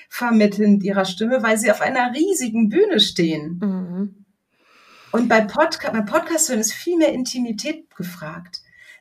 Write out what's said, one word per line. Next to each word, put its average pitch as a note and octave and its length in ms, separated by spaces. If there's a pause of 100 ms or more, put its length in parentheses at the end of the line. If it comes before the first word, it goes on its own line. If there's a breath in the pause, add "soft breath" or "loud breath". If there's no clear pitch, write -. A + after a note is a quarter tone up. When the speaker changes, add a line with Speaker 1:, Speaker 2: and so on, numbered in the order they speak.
Speaker 1:
vermitteln G#3 640
mit G3 100
ihrer G3 200
Stimme, A3+ 380
weil A3 160
sie A3 120
auf - 100
einer B3 340
riesigen B3+ 540
Bühne E4 320
stehen. E3 600
Speaker 2:
Mhm. F#3+ 600 (880 soft breath)
Speaker 1:
Und A#3 160
bei A3 140
Podca-, C#4+ 500
bei A3 80
Podcast D#4 480
hören A#3 120
ist - 120
viel F4 240
mehr D#4 160
Intimität B3 840
gefragt. F3 680 (380 soft breath)